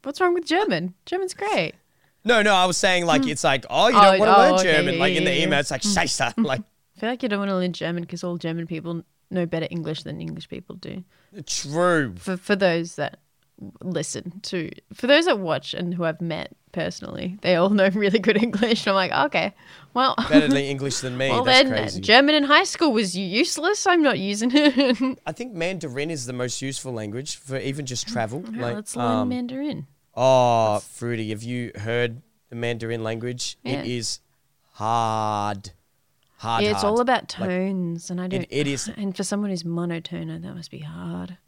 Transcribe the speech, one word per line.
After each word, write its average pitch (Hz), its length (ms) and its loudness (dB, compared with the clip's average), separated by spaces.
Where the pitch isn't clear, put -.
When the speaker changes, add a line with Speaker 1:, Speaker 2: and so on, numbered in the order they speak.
Speaker 1:
What's 294 180 -8
wrong 359 140 4
with 339 120 -2
German? 233 480 0
German's 370 280 -4
great. 349 400 -2
Speaker 2:
No, 220 180 6
no, 208 120 6
I 185 120 6
was 180 100 0
saying, 180 300 4
like, 151 160 6
Speaker 1:
Mm. 135 80 0
Speaker 2:
it's 151 140 -4
like, 135 260 2
"Oh, 165 180 4
you 160 80 6
Speaker 1:
Oh, 202 60 10
Speaker 2:
don't 190 160 10
wanna 208 140 6
Speaker 1:
oh, 202 60 10
Speaker 2:
learn 185 160 8
Speaker 1:
okay, 185 80 4
Speaker 2:
German." - 180 2
Speaker 1:
yeah, - 60 -2
Speaker 2:
Like, - 140 2
in - 80 2
Speaker 1:
yeah, - 80 2
Speaker 2:
the 135 60 2
Speaker 1:
yeah. 156 100 2
Speaker 2:
email, 143 140 2
it's 143 100 -4
like, 139 120 -4
Speaker 1:
Mm. 208 140 0
Speaker 2:
"Scheiße." 135 380 0
<laughs> - 0 -
Like 135 160 0
Speaker 1:
I - 40 -16
feel 220 100 -4
like 247 120 -6
you 254 60 -2
don't 202 100 -2
wanna 196 180 -2
learn 180 160 0
German 170 320 -6
'cause 170 200 -10
all 175 120 -4
German 165 300 -6
people 165 360 -8
know 180 160 -2
better 165 240 -4
English 156 320 -6
than 156 180 -12
English 160 280 -12
people - 280 -14
do. 180 280 -14
Speaker 2:
True. 151 720 0
Speaker 1:
For, 185 200 -6
for 202 200 0
those 170 400 0
that - 220 -6
listen 175 600 -6
to, 170 280 -6
for - 140 -6
those 294 200 6
that 269 120 2
watch 151 360 -4
and 175 200 -4
who 170 100 -4
I've 165 160 -2
met 165 340 -6
personally, 180 680 -8
they 180 120 4
all 175 160 4
know 202 180 4
<laughs> 185 60 0
really 208 240 2
good 208 240 2
English. 220 440 0
I'm 196 80 2
like, 185 180 2
"Okay, 202 420 0
well." 254 200 2
Speaker 2:
Better 147 200 6
than 139 100 4
English 139 400 -2
than 127 180 -6
me. 131 120 0
Speaker 1:
<laughs> - 20 2
Well, 240 140 2
Speaker 2:
That's 262 240 6
Speaker 1:
then, 226 100 0
Speaker 2:
crazy. 147 220 -4
Speaker 1:
German 269 340 6
in 294 100 4
high 294 200 6
school 320 280 0
was 196 240 0
u-, 196 80 -4
useless. 311 640 0
I'm 359 160 4
not 247 160 2
using 208 340 -2
it. 269 680 2
<laughs> - 40 -10
Speaker 2:
I 160 60 -8
think 240 220 -12
Mandarin 160 560 -4
is 135 160 -8
the 123 60 -8
most 123 280 -6
useful 135 320 -8
language 113 440 -8
for 135 220 -8
even 135 280 -6
just 127 220 -8
travel. 120 440 -4
Speaker 1:
Yeah, 220 100 -8
Speaker 2:
Like, 120 120 -4
Speaker 1:
let's 214 220 -10
learn 240 100 -2
Speaker 2:
um, 247 60 -2
Speaker 1:
Mandarin. 247 580 -8
Speaker 2:
Oh, 120 540 4
Speaker 1:
Let's 101 120 -4
Speaker 2:
Fruity, 113 320 -4
have 110 140 -8
you 123 320 -6
heard 117 460 -2
the 120 60 -12
Mandarin 117 480 -4
language? 117 580 -6
Speaker 1:
Yeah. 139 200 -4
Speaker 2:
It - 40 -6
is 120 320 -4
hard. 107 920 -2
Hard, 117 260 -2
Speaker 1:
Yeah, 208 60 2
it's 202 120 0
Speaker 2:
hard. 208 100 2
Speaker 1:
all 240 80 2
about 247 220 2
Speaker 2:
Like, 190 120 -2
Speaker 1:
tones, 180 600 -4
and 180 100 -6
I 180 60 -6
Speaker 2:
it, - 20 -6
Speaker 1:
don't, 185 200 -4
Speaker 2:
it 143 200 -2
is 139 200 -4
Speaker 1:
<sighs> 226 80 -12
and 196 200 -6
for 196 80 -4
someone 208 260 -2
who's 170 140 -6
monotone, 170 640 -6
that 170 260 -12
must 170 160 -16
be 139 80 -14
hard. 175 580 -10